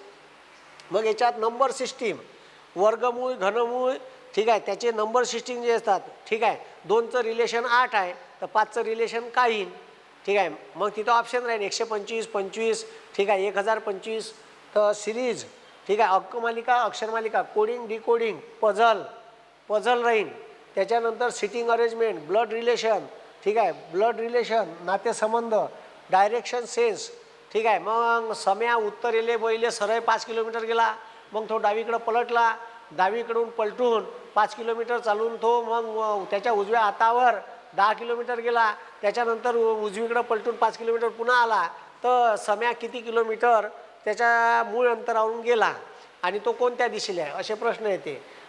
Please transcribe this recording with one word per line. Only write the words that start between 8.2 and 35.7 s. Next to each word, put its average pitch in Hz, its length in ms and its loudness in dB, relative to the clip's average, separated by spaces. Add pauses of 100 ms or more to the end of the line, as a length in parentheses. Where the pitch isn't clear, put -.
तर 185 60 -8
पाचचं 214 360 0
रिलेशन 226 460 -2
काही, 233 360 2 (640)
ठीक 202 120 2
आहे, 180 120 2 (260)
मग 196 200 0
तिथं 220 160 0
ऑप्शन 233 300 2
राहील 233 200 -2
एकशे 208 220 -2
पंचवीस, 214 420 -4
पंचवीस, 214 600 -2 (300)
ठीक 202 140 0
आहे, 196 160 2
एक 196 120 -2
हजार 214 200 0
पंचवीस. 214 540 -8 (420)
तर 208 180 4
सिरीज, 214 520 -4 (440)
ठीक 208 120 2
आहे, 190 140 4
अंकमालिका, 233 680 0
अक्षरमालिका, 220 600 -2
कोडिंग, 233 440 -2
डिकोडिंग, 226 520 0 (220)
पझल, 214 420 4 (640)
पझल 220 340 2
राहील. 226 260 2 (460)
त्याच्यानंतर 226 540 0
सिटिंग 233 400 -4
अरेंजमेंट, 226 520 0
ब्लड 208 320 0
रिलेशन, 226 460 0 (460)
ठीक 214 140 2
आहे, 196 140 4
ब्लड 208 480 -2
रिलेशन, 226 520 -2 (100)
नातेसंबंध, 220 720 -2 (560)
डायरेक्शन 220 540 2
सेन्स, 233 460 -2 (420)
ठीक 220 140 2
आहे. 214 120 4
मग 226 540 0
सम्या 214 420 2
उत्तर 226 400 0
येले 226 220 2
बैले 226 340 0
सरळ 214 280 0
पाच 226 260 2
किलोमीटर 226 400 -4
गेला, 226 300 0 (380)
मग 214 160 -4
तो 220 100 -2
डावीकडं 220 400 0
पलटला, 233 580 0 (360)
डावीकडून 226 580 0
पलटून 220 540 0 (300)
पाच 208 200 2
किलोमीटर 233 440 -4
चालून 220 380 -2
तो 233 260 2
मग, 226 360 -2